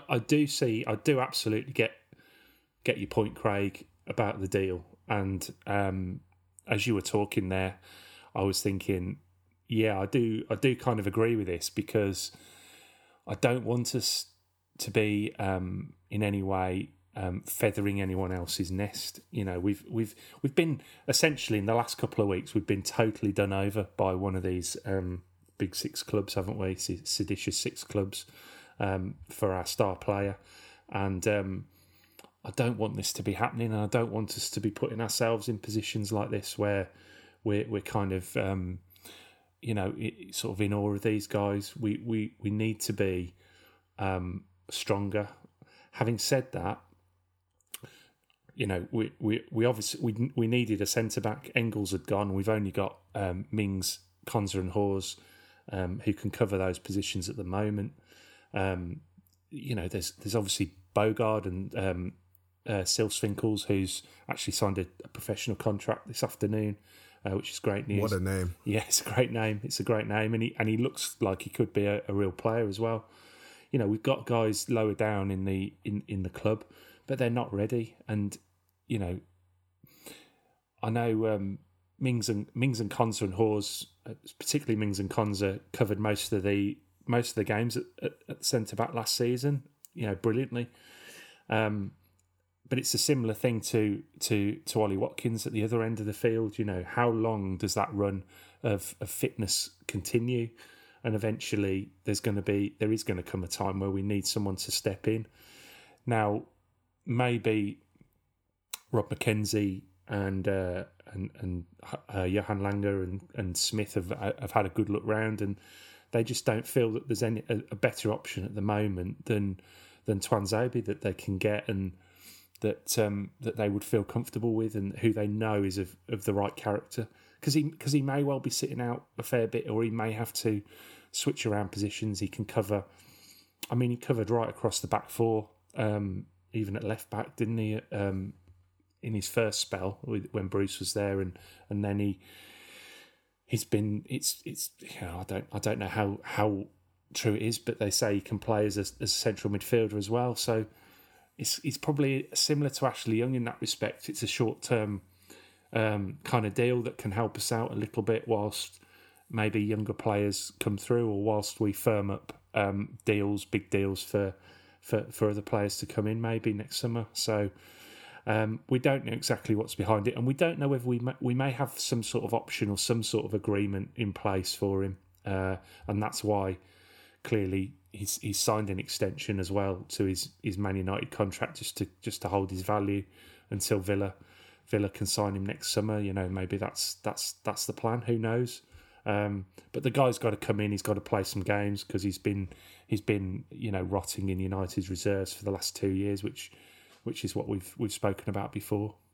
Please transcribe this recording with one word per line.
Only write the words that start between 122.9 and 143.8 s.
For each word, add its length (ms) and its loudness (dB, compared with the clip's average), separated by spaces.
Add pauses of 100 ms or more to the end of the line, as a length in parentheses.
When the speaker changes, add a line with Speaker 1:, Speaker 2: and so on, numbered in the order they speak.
Speaker 1:
um, 320 2 (100)
that 160 -4
they 120 2
would 160 0
feel 180 4
comfortable 500 -2
with, 220 0
and 240 -2
who 140 4
they 160 0
know 340 2
is 160 0
of, 160 -4 (140)
of 160 -6
the 100 2
right 220 0
character. 500 -2 (340)
'Cause 140 2
he, 160 2
'cause 220 -6
he 100 4
may 220 2
well 160 0
be 100 -4
sitting 300 -2
out 260 -2 (100)
a 60 -6
fair 240 2
bit, 240 -2
or 140 2
he 60 0
may 200 0
have 220 -4
to 280 0 (520)
switch 340 -2
around 240 0
positions. 480 -2
He 80 -2
can 180 -4
cover, 380 0 (880)
I 60 2
mean, 160 4
he 40 -2
covered 320 0
right 200 2
across 320 -2
the 80 -6
back 200 0
four, 400 2 (280)
um, 500 0 (260)
even 220 -2
at 80 -4
left 280 -4
back, 260 -6
didn't 220 0
he? 220 0 (120)
Um, 400 -2 (720)
in 100 -4
his 140 -2
first 320 2
spell 440 -4
with, 280 -4
when 160 -2
Bruce 320 0
was 140 -4
there, 260 0
and, 180 -6 (320)
and 140 -2
then 160 0
he, 180 0 (1300)
he's 160 -2
been, 440 0